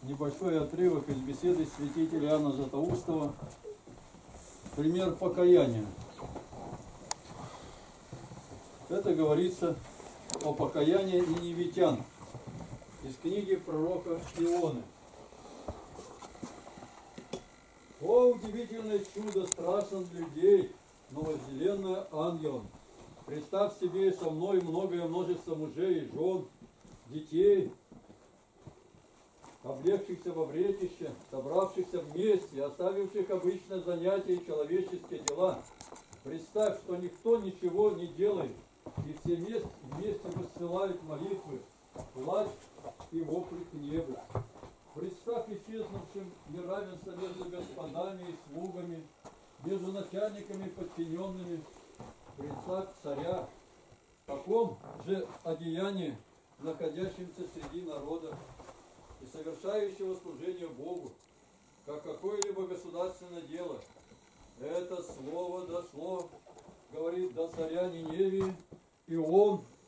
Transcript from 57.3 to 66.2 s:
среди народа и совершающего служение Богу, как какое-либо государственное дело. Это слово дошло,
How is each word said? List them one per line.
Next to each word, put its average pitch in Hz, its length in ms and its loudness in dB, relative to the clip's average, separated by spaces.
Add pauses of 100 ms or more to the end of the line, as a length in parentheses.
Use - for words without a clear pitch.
среди 160 280 -10
народа 156 560 -6 (840)
и 131 40 -18
совершающего 185 880 -4
служение 170 520 -8
Богу, 165 440 -8 (760)
как 147 180 -8
какое-либо 190 640 -2
государственное 175 760 -6
дело. 165 380 -8 (840)
Это 175 400 -4
слово 175 640 -6
дошло, 175 640 -6 (640)